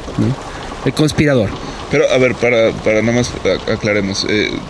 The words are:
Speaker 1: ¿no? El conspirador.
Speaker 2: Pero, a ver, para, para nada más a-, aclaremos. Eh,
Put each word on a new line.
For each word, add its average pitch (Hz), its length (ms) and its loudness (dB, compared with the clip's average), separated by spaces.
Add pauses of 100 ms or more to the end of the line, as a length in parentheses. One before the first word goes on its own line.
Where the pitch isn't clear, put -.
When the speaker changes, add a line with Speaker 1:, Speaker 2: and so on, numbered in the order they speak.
(180)
Speaker 1:
¿no? 110 100 2 (600)
El 135 80 -2
conspirador. 143 560 2 (400)
Speaker 2:
Pero, 147 200 2
a 131 60 4
ver, 127 200 4
para, 117 340 4 (120)
para 110 200 2
nada 117 160 2
más 123 120 0 (140)
a-, 90 300 0
aclaremos. 104 520 -2
Eh, 104 260 0 (180)